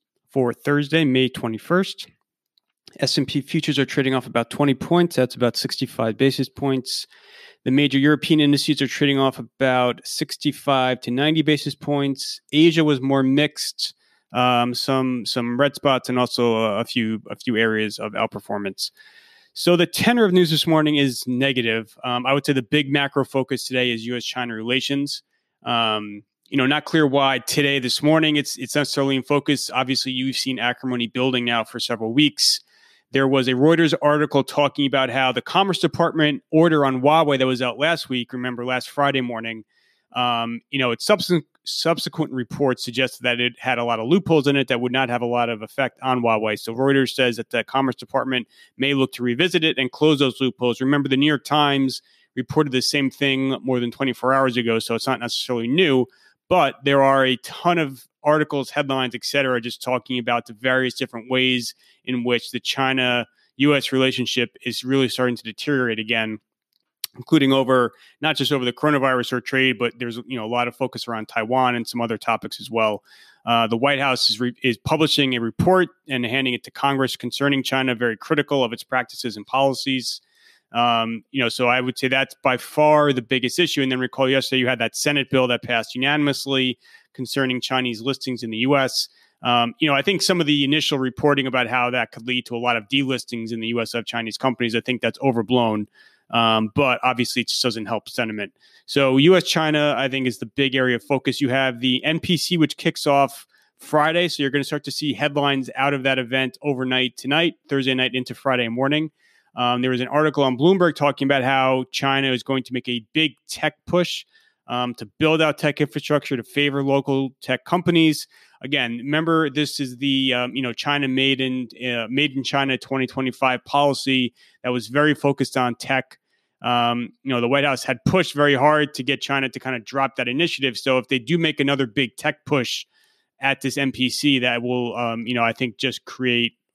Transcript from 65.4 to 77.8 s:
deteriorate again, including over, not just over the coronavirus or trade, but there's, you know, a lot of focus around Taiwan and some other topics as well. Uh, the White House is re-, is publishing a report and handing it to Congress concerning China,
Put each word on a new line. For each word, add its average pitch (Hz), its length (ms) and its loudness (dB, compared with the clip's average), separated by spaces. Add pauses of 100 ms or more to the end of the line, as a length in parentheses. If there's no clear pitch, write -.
deteriorate 117 560 -4
again, 110 400 -2 (800)
including 139 340 2
over, 127 400 2 (300)
not 151 160 -2
just 147 160 0
over 127 100 0
the 123 80 0
coronavirus 131 640 0
or 123 80 -2
trade, 131 360 0
but 117 220 -4
there's, 120 260 -8
you 127 120 -8
know, 110 80 -8
a - 20 -8
lot 120 220 -2
of 113 80 -10
focus - 280 -6
around 110 220 -8
Taiwan 123 480 0
and 117 100 -4
some - 140 -8
other 113 180 -2
topics - 440 -4
as 110 100 -16
well. 110 320 0 (420)
Uh, 117 220 2
the 113 80 -2
White 135 240 2
House 135 300 0
is - 100 -4
re-, 123 240 -2
is 120 140 0
publishing 147 580 2
a 117 60 -2
report 175 480 2 (180)
and 127 180 -2
handing 131 280 0
it 113 100 -6
to - 80 -20
Congress 135 460 0
concerning 139 440 -2
China, 131 320 -2